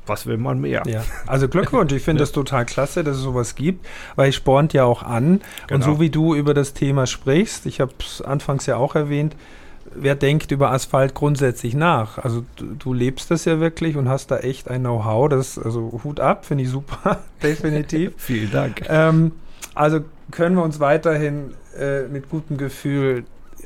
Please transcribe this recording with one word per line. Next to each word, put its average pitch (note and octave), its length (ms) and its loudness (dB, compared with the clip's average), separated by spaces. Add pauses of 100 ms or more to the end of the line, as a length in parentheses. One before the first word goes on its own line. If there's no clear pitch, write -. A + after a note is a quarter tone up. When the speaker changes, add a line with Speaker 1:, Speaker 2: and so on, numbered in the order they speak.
Speaker 1:
was G#2+ 200 -4
will A#2 100 -2
man C3 240 -2
mehr? C3+ 260 -2
Speaker 2:
Ja. A2 160 -2 (240)
Also C3+ 220 2
Glückwunsch, F3+ 440 2
ich C#3 100 0
finde D#3 180 2
Speaker 1:
<laughs> - 0 -
Ja. D3 40 4
Speaker 2:
das - 80 -2
total C3 340 0
klasse, C#3+ 380 -2
dass C#3+ 120 0
es C3 60 -6
sowas B2 320 -2
gibt, E3+ 320 -2 (300)
weil C#3 140 6
es C3 40 0
spornt C#3+ 400 4
ja C3+ 100 8
auch A#2+ 180 2
an. A#2+ 220 -2 (100)
Und G3+ 80 2 (260)
Speaker 1:
Genau. C#3 160 2
Speaker 2:
so D3+ 160 2
wie E3 100 4
du D#3 240 4
über D3 180 4
das C#3 220 2
Thema C#3 320 2
sprichst, - 580 0
ich - 160 -6
hab's - 400 -4
anfangs C#3 460 -2
ja B2 100 0
auch B2+ 180 0
erwähnt, D3 420 0 (580)
wer C#3 200 2
denkt C#3+ 380 2
über C3+ 200 4
Asphalt C3+ 420 2
grundsätzlich C3 600 0
nach? D3 440 2
Also A#2+ 260 -2 (120)
du, A2 220 -10
du B2+ 140 -4
lebst B2+ 380 -2
das E3 140 0
ja D#3+ 160 2
wirklich D#3+ 360 0
und C3 120 0
hast C3+ 220 -2
da B2 80 0
echt C3 320 -6
ein B2+ 100 -2
Know-how, A#2 480 2
das, C3 300 0
also A#2 440 -4
Hut D3 160 -6
ab, - 280 0
finde C#3 180 0
ich B2+ 60 -2
super, C#3 480 -2 (120)
<laughs> - 120 -10
definitiv. D#3 720 0
Speaker 1:
<laughs> - 20 -16
Vielen A2 340 -4
Dank. C3 380 -2
Speaker 2:
Ähm, D#3+ 440 4 (420)
also D3+ 260 2 (300)
können F3 260 2
wir E3+ 80 2
uns D3 160 -2
weiterhin, D3 720 2 (240)
äh, C#3 300 -2
mit C#3 200 -8
gutem D3+ 280 -6
Gefühl C3+ 680 -2 (420)